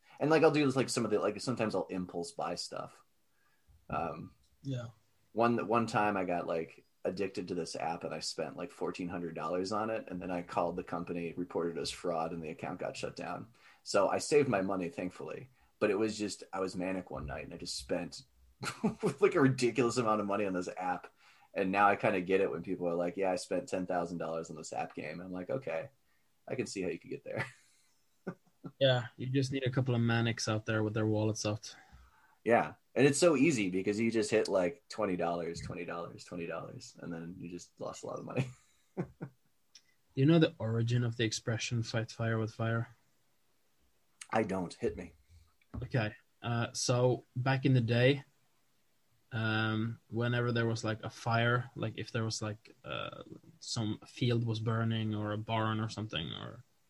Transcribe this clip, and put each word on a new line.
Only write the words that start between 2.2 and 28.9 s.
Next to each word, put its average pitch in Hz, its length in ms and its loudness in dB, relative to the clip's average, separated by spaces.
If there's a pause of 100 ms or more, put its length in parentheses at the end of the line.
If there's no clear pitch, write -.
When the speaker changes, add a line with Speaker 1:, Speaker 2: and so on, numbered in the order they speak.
Speaker 1:
buy 85 220 -4
stuff. - 480 -10 (880)
Um, 82 440 -6 (300)
Speaker 2:
Yeah. 123 280 -6 (420)
Speaker 1:
one, 117 340 4
one 113 200 4
time 104 300 4
I 92 80 0
got, 87 220 0
like, 82 380 -4 (200)
addicted 95 440 -2
to 95 60 -2
this 82 220 -4
app 85 280 -4
and 76 80 -6
I 80 80 -6
spent, - 360 -6
like, 87 140 -8
fourteen 90 380 -4
hundred 87 260 -6
dollars 90 380 -2
on 110 180 -2
it. 110 180 -4
And 90 120 -6
then 90 100 -6
I 87 120 -2
called 87 340 0
the 90 80 -4
company, 87 520 -4
reported 85 400 -2
it 69 40 -4
as - 100 -4
fraud, 82 420 -2
and 82 100 -8
the 78 80 -6
account - 300 -8
got - 160 -6
shut - 200 -6
down. 90 300 -8 (360)
So 98 260 4
I 95 100 0
saved 147 300 4
my 101 120 4
money, 95 280 -2
thankfully. 87 600 -8 (300)
But 104 120 4
it 98 80 2
was 107 180 0
just, 101 260 -4 (100)
I 95 80 -4
was 92 160 -4
manic 92 340 -4
one 69 160 -8
night 69 180 -8
and 87 80 -12
I 87 40 -10
just 87 200 -8
spent - 460 -6 (380)
<laughs> - 600 -2
like 196 140 6
a 165 60 6
ridiculous 123 560 4
amount 107 240 4
of 101 60 0
money 101 200 2
on 92 60 -2
this 92 240 -2
app. 90 300 -4 (480)
And 92 160 2
now 101 180 6
I 101 80 6
kinda 101 240 2
get 95 200 4
it 95 100 2
when 82 120 -4
people 87 240 -2
are 85 80 0
like, 87 220 0
"Yeah, 95 140 2
I 90 60 2
spent 90 320 -4
ten 90 180 -2
thousand 87 320 -2
dollars 82 320 -4
on 78 60 -10
this 80 160 -10
app - 220 -6
game." 78 260 -8
I'm 92 120 -10
like, 90 180 -6
"Okay, 82 380 -4 (600)
I 135 60 -4
can 120 120 -4
see 98 160 -6
how 90 60 -2
you 82 100 -6
could - 120 -14
get - 140 -10
there." - 220 -4
<laughs> - 1300 -18
Speaker 2:
Yeah, 127 280 4 (100)